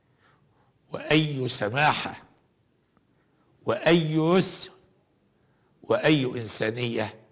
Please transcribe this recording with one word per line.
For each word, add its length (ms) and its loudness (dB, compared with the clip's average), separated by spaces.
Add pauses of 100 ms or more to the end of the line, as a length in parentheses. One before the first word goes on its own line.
(920)
وأي 560 0
سماحة، 680 -2 (1500)
وأي 460 2
يسر، 580 0 (1120)
وأي 420 2
إنسانية 920 -4 (180)